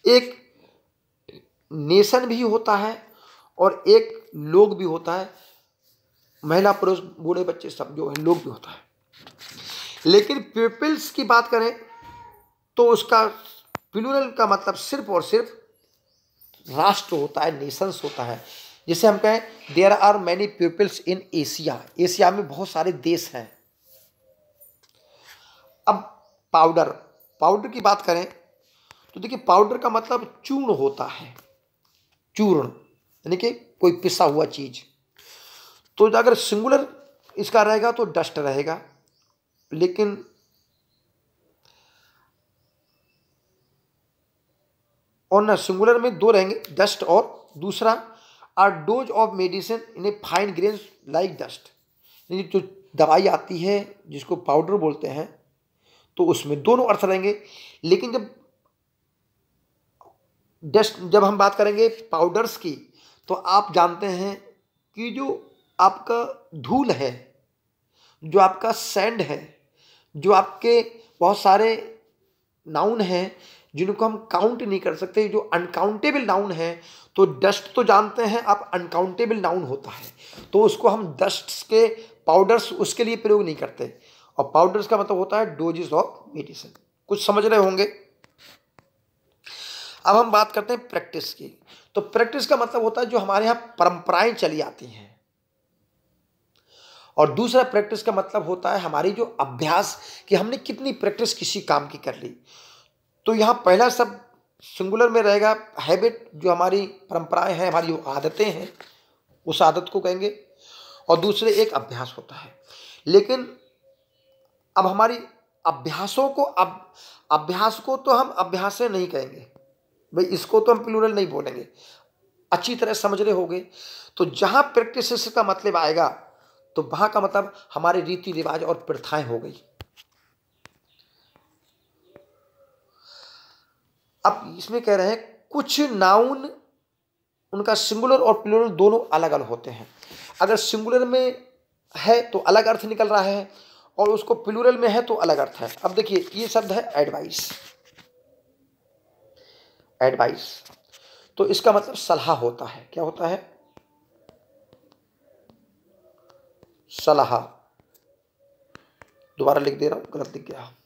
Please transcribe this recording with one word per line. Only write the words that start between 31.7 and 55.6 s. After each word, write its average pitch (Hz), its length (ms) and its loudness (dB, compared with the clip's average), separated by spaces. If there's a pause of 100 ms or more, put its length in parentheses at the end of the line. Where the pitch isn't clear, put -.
चूर्ण 170 320 2
यानी - 680 -10
कि 226 140 -2 (300)
कोई 180 140 6
पिसा 180 320 0
हुआ 151 200 2
चीज़। 135 340 -14 (1160)
तो 214 140 6
अगर 233 240 6
सिंगुलर 240 500 0 (500)
इसका 214 260 2
रहेगा 214 300 2
तो 233 140 -2
डस्ट 165 320 -4
रहेगा, 147 420 -4 (920)
लेकिन 185 520 -2 (4000)
और 202 120 4
ना, 214 140 2
सिंगुलर 214 440 2
में 233 180 -4
दो 202 120 4
रहेंगे, 202 320 2 (100)
डस्ट 190 320 -2
और - 540 0
दूसरा 202 340 -2 (640)
a 190 80 4 (200)
dose 233 300 -2
of 208 200 2
medicine 185 480 -6 (140)
in 175 100 -8
a 208 60 -2 (100)
fine 190 320 -2
grains 196 260 -2 (300)
like 165 280 -4
dust, - 300 -16 (600)
यानी 190 140 -6
जो 190 160 -2 (360)
दवाई 160 320 6
आती 175 300 -2
है 190 180 -2 (320)
जिसको 143 300 -8
पाउडर 160 380 0
बोलते 156 320 -4
हैं, 143 200 -10 (880)